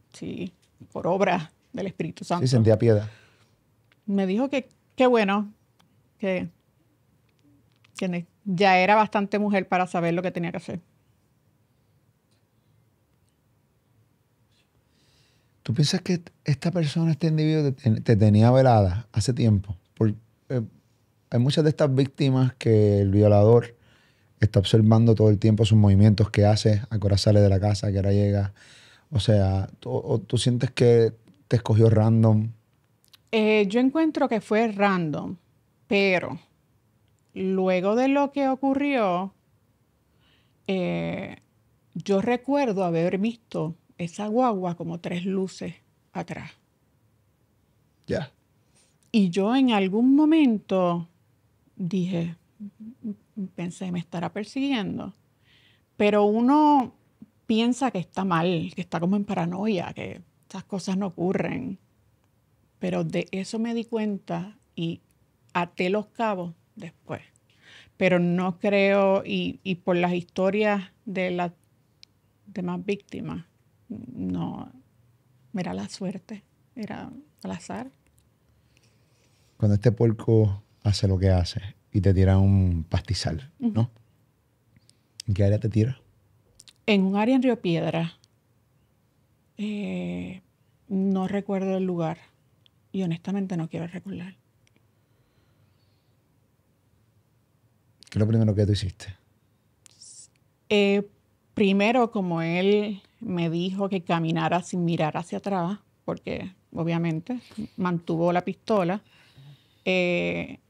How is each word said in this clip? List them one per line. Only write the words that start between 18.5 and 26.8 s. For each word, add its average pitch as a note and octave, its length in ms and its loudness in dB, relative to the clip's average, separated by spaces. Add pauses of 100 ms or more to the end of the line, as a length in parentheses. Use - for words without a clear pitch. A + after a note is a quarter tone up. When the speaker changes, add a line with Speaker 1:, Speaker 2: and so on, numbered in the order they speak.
Speaker 2:
velada A2+ 600 4
hace A#2 220 -2
tiempo? G#2 420 0 (200)
Por, A2+ 140 2 (400)
eh, B2+ 120 -4 (680)
hay A#2+ 100 0
muchas C#3+ 240 2
de D3+ 60 4
estas C#3+ 240 0
víctimas C3 600 0
que G#2+ 460 4
el G2 100 2
violador G#2 640 6 (640)
está - 200 4
observando A2+ 560 6
todo G#2+ 140 4
el G2+ 100 4
tiempo A2 260 4
sus G#2+ 120 6
movimientos, G#2 520 6
qué G2+ 160 4
hace, G#2 440 2